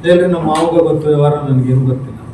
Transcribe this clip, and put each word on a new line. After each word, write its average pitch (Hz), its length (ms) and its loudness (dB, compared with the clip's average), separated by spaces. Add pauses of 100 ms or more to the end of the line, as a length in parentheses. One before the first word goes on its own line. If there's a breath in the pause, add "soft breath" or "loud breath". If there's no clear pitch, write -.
ಹೇಳ್ರಿ, 175 220 4
ನಮ್ಮ 165 200 -2
ಮಾವಗ 165 360 0
ಗೊತ್ತು 151 260 0
ವ್ಯವಹಾರ, 147 260 2
ನನಗೇನು 131 500 0
ಗೊತ್ತಿಲ್ಲ. - 340 -4 (160)